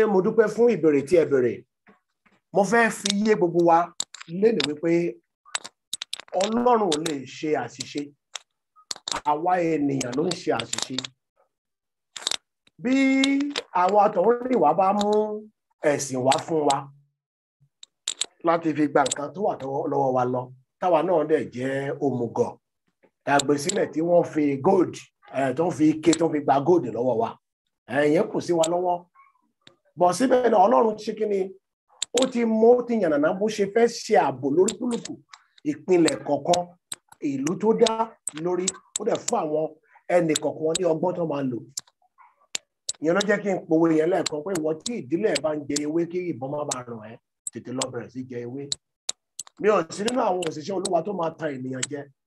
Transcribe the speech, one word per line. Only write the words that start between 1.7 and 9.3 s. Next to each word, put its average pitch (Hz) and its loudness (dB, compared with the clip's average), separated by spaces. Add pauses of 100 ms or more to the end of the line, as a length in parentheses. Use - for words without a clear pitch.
Mo 196 4
fẹ́ 226 4
fi - -4 (120)
yé 214 4
gbogbo 170 2
wa 170 6 (460)
lénìí 190 2
wípé 151 -2 (1400)
Ọlọ́run 220 2
ò 160 0
lè 156 -6
ṣe 151 -8
àṣìṣe. 135 -6 (1200)
Àwa 160 0